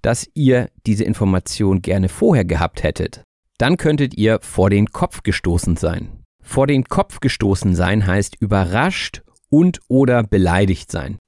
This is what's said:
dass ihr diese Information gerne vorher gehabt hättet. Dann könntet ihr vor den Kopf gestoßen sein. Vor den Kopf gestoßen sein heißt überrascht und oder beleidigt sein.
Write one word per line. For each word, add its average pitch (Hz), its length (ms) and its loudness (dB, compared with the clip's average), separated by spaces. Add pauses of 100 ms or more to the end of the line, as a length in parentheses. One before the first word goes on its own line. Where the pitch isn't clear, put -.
dass - 320 -2
ihr 127 340 2 (180)
diese 107 180 0
Information 98 760 0
gerne 92 280 0
vorher 156 360 2
gehabt 82 380 -2
hättet. - 420 -4 (320)
Dann 143 200 2
könntet 147 380 0
ihr 110 280 2
vor - 260 0
den 101 220 2
Kopf - 320 -6
gestoßen 85 540 -2
sein. - 480 -6 (180)
Vor 135 240 0
den 139 180 0
Kopf - 360 -4
gestoßen 98 540 0
sein 95 320 0
heißt 98 340 -2
überrascht 104 840 -2 (320)
und 175 320 4
oder 123 380 2
beleidigt 95 640 0
sein. 82 260 -8 (120)